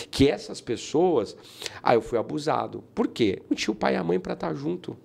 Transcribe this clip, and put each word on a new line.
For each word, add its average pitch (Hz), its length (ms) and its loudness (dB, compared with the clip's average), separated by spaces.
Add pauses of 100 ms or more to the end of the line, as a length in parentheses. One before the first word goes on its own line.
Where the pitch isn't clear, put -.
que 135 180 6
essas - 320 -2
pessoas, 143 760 0 (460)
"Ah, - 100 6
eu 113 80 6
fui 117 160 -2
abusado." 117 640 -2 (120)
Por 226 120 0
quê? - 400 0
Não - 80 0
tinha - 160 -4
o 202 40 0
pai - 180 2
e - 40 0
a 180 60 -2
mãe 180 160 0
pra 180 160 -8
tá 170 160 -4
junto. 160 540 -8